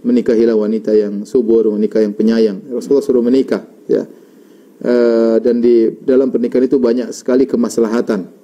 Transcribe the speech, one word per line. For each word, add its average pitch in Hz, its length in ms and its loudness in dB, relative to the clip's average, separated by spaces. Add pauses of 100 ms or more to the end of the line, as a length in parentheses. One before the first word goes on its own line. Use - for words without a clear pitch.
Menikahilah 117 560 0
wanita 107 400 0
yang 104 320 -2
subur, 113 400 2
wanita 107 320 -2
yang 104 160 -2
penyayang. 110 560 0
Rasulullah 139 320 -2
suruh 123 160 0
menikah, 120 400 0 (240)
ya. 104 240 -2 (720)
Eh, 117 640 2
dan 120 160 0
di 117 400 4
dalam 131 320 0
pernikahan 120 320 0
itu 131 160 0
banyak 120 320 -2
sekali 131 320 0
kemaslahatan 113 800 -2 (200)